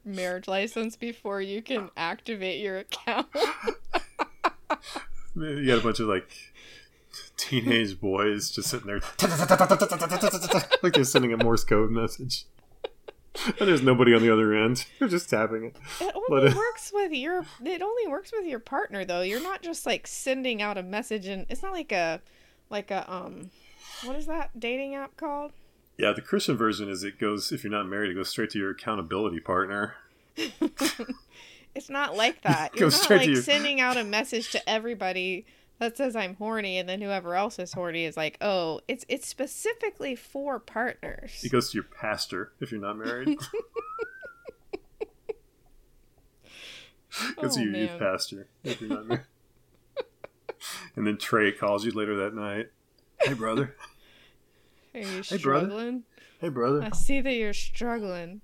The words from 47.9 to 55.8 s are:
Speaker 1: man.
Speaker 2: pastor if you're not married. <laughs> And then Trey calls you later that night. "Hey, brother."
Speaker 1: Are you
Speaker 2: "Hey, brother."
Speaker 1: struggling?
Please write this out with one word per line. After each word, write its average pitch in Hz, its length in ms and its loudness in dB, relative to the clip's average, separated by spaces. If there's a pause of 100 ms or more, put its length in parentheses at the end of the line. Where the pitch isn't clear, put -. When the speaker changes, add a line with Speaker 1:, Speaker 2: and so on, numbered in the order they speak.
Speaker 1:
man. - 80 -10
Speaker 2:
pastor 98 480 -4 (160)
if 120 180 -6
you're 110 80 -8
not 110 180 -6
married. - 180 -2
<laughs> - 60 -20 (1600)
And 107 100 -2
then 104 120 0
Trey 104 340 4
calls 101 340 0
you 117 60 -2
later 104 260 -2
that 101 160 -2
night. 107 360 -6 (500)
"Hey, 143 140 2
brother." 113 420 -2 (1160)
Speaker 1:
Are 240 60 -12
you - 60 -10 (180)
Speaker 2:
"Hey, 190 140 -4
brother." 151 300 2
Speaker 1:
struggling? 233 360 -6 (360)